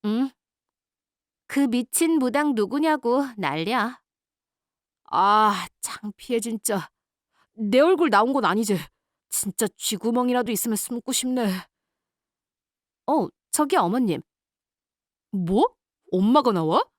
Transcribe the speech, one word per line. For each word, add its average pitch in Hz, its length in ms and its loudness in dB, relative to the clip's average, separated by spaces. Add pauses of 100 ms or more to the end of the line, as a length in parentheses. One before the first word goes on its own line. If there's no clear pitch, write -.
응. 240 260 0 (1160)
그 277 200 0
미친 254 520 0
무당 269 360 0
누구냐고 269 720 0 (120)
난리야. 196 640 -4 (1080)
아, 202 560 2 (140)
창피해 - 580 -8
진짜. 214 500 -4 (640)
내 220 280 2
얼굴 339 280 4
나온 220 220 2
건 254 140 0
아니지. 202 320 0 (520)
진짜 - 460 -4
쥐구멍이라도 247 760 -2
있으면 214 240 -2
숨고 - 340 -8
싶네. 254 360 -2 (1600)
어, 269 200 0 (240)
저기 302 240 0
어머님. 214 460 0 (1120)
뭐? 196 440 0 (380)
엄마가 233 400 4
나와? 170 300 0 (160)